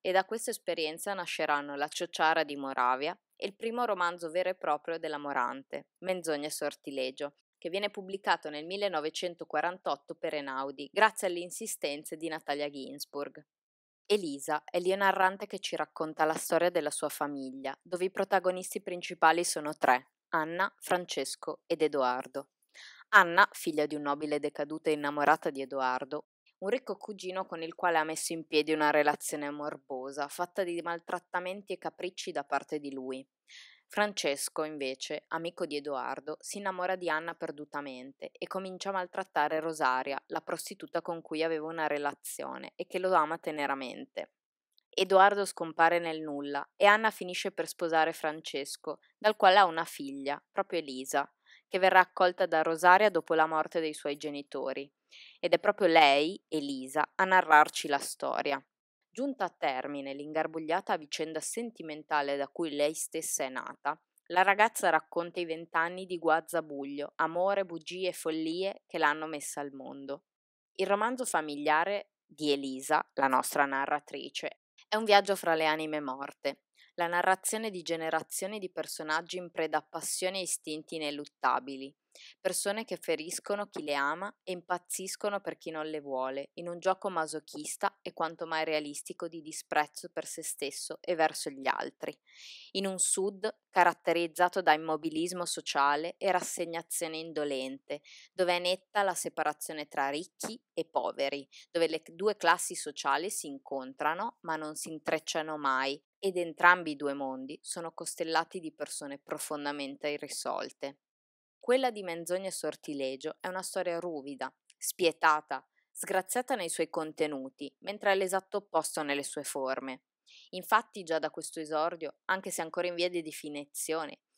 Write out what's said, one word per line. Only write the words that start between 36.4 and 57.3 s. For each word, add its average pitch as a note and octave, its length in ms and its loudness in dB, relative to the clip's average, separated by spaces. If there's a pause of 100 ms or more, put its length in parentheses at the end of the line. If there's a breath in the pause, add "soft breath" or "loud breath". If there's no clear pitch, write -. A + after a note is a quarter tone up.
si - 180 -10
innamora F#3 380 -2
di F3+ 120 -4
Anna D#3+ 280 -2
perdutamente C#3+ 960 -10
e - 160 -12
comincia F#3+ 400 -8
a G3 60 -4
maltrattare E3 640 -2
Rosaria, C#3 680 0
la - 140 -4
prostituta - 640 -6
con E3 200 -6
cui D#3 220 -2
aveva D#3+ 240 -2
una D#3+ 180 -2
relazione C#3+ 880 -4
e F3 140 -10
che F#3+ 100 -4
lo F#3 160 2
ama D#3+ 240 4
teneramente. C3+ 920 -6 (560)
Edoardo G3 560 6
scompare E3 560 2
nel D#3+ 200 -4
nulla C#3+ 540 -6
e G3+ 120 6
Anna G#3+ 260 6
finisce F#3 400 -6
per E3 160 -4
sposare D#3+ 440 2
Francesco, D#3 880 -6 (180 soft breath)
dal G#3+ 200 2
quale G3 220 10
ha G3 80 10
una E3 180 0
figlia, C#3 640 -8
proprio F#3+ 300 -2
Elisa, C3+ 520 -4 (360 soft breath)
che F#3+ 100 -2
verrà F#3 220 8
accolta F3+ 460 4
da E3 160 4
Rosaria F3+ 460 8
dopo E3+ 260 2
la D#3+ 120 6
morte D#3+ 320 0
dei D#3 160 -2
suoi D3 220 -4
genitori. C#3+ 760 -6 (460 loud breath)
Ed E3+ 140 4
è E3+ 80 6
proprio G3+ 260 4
lei, D#3+ 640 8
Elisa, C#3 640 -2
a F#3 100 4
narrarci D#3+ 640 8